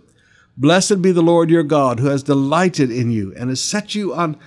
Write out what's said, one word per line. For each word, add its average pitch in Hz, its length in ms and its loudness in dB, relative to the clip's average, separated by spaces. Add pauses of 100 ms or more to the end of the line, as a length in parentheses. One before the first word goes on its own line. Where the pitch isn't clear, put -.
(560)
Blessed 180 460 2
be 185 100 4
the 170 120 2
Lord 165 260 4
your 165 140 4
God, 139 360 0
who 139 80 0
has 139 160 -2
delighted 143 640 0
in 120 220 -4
you 101 240 -4
and 123 140 -8
has 131 120 -6
set 208 320 -6
you 202 200 -6
on 156 340 -6